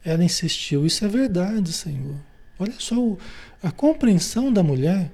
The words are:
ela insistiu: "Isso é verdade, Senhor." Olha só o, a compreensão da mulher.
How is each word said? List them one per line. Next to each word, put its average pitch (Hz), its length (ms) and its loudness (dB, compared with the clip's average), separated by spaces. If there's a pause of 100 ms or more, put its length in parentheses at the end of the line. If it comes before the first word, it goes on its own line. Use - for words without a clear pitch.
ela 165 220 2
insistiu: 151 600 0
"Isso 165 200 0
é - 20 2
verdade, 202 640 0
Senhor." 143 440 -6 (440)
Olha 214 200 -4
só - 200 -4
o, 226 180 0 (460)
a 175 80 -2
compreensão 262 800 2
da 202 100 4
mulher. 156 520 2